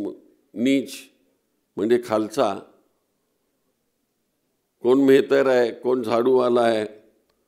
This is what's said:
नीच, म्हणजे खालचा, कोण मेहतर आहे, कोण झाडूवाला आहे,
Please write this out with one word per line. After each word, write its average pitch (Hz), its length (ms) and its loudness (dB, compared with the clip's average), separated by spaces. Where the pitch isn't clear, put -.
नीच, 123 400 -2
म्हणजे 117 280 0
खालचा, 107 540 -4
कोण 127 160 2
मेहतर 139 500 4
आहे, 123 240 2
कोण 127 320 -4
झाडूवाला 123 580 0
आहे, 113 240 0